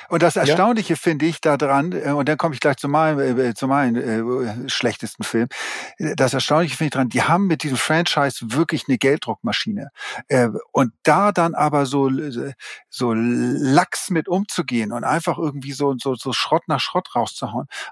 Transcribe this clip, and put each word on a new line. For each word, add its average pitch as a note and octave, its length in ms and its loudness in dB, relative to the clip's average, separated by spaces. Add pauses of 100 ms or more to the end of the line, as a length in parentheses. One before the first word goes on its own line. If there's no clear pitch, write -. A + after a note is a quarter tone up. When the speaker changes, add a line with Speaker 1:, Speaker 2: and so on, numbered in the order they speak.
Speaker 1:
und E3+ 120 2
das E3+ 140 4
Speaker 2:
ja? F#3 60 0
Speaker 1:
Erstaunliche F3+ 540 2
finde D#3 300 0
ich E3 160 -2
da D3 160 4
dran, C#3+ 360 2
äh, - 180 -2
und C#3+ 180 0
dann D3+ 80 2
komme E3 160 0
ich B2 80 -8
gleich D3+ 160 2
zu D3 100 -6
meinem, C#3+ 520 2
äh, A#2+ 160 0
zu C3+ 120 -4
meinem, C3 280 2
äh, B2 760 -4
schlechtesten - 540 -4
Film. A#2 240 0 (500)
Äh, - 180 -4
das C3+ 200 2
Erstaunliche D3 420 2
finde D#3 120 0
ich - 40 -10
dran: C3 160 0
die A#2+ 140 0
haben F#3+ 240 2
mit D#3+ 160 0
diesem C3+ 140 -2
Franchise D3 720 0
wirklich D3+ 360 0
eine B2+ 120 2
Gelddruckmaschine. A#2 880 -2 (380)
Äh, B2 220 4 (220)
und C3 300 2
da F#3+ 300 4
dann E3+ 240 2
aber D3 320 2
so, C#3 200 2
äh, C3+ 460 -4 (340)
so A#2+ 280 -2
lax B2 960 2
mit E3 160 0
umzugehen C#3+ 640 0
und A#2 140 -6
einfach D3 340 0
irgendwie C#3+ 320 -4
so, C#3 260 0
so, C3 160 -2
so B2 200 -6
Schrott - 340 0
nach C#3+ 120 0
Schrott - 360 -4
rauszuhauen, D#3 500 -4 (260)